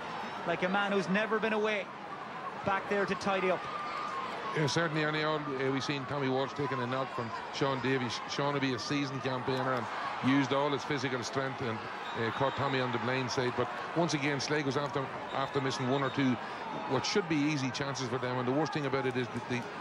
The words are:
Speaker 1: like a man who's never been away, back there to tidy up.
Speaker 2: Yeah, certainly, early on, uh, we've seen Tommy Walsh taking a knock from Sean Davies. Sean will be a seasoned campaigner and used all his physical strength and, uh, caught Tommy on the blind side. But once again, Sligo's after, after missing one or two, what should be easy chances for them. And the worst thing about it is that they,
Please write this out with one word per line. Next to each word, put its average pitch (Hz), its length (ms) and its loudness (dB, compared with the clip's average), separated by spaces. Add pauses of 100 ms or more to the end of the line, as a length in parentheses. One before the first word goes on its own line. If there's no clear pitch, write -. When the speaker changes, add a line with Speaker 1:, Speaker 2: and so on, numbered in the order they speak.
(460)
Speaker 1:
like 170 180 0
a 180 40 2
man 202 240 2
who's 196 160 2
never 214 300 2
been 214 160 0
away, 214 320 0 (800)
back 190 240 0
there 202 160 2
to 196 80 0
tidy 190 360 2
up. 160 100 2 (960)
Speaker 2:
Yeah, 156 100 4
certainly, 156 380 0
early 156 180 0
on, 151 200 0
uh, 135 280 -2
we've 135 140 0
seen 143 220 -2
Tommy 139 220 0
Walsh 131 260 2
taking 135 260 -2
a 120 60 -2
knock 131 280 -2
from 117 160 -4 (240)
Sean 135 260 2
Davies. 127 480 0
Sean 143 240 0
will 143 80 0
be 135 140 2
a 110 60 0
seasoned 135 420 0
campaigner 131 520 0
and 117 120 0 (400)
used 135 260 6
all 143 180 4
his 135 120 0
physical 127 400 0
strength 135 400 -2
and, 113 160 -2 (400)
uh, 113 140 0
caught 135 240 2
Tommy 135 240 2
on 127 100 2
the 120 80 2
blind 127 320 0
side. 123 260 2
But 123 140 0 (260)
once 160 180 4
again, 143 260 2
Sligo's 143 360 0
after, 143 300 0 (260)
after 135 280 0
missing 131 280 0
one 139 140 4
or 131 80 2
two, 131 220 4 (560)
what 131 180 2
should 190 220 2
be 160 80 2
easy 143 340 2
chances 131 380 -4
for 127 100 0
them. 127 200 0
And 123 100 0
the 131 40 4
worst 147 200 2
thing 147 140 0
about 131 200 2
it 123 100 0
is 123 120 0
that 120 200 -6
they, 123 140 0 (180)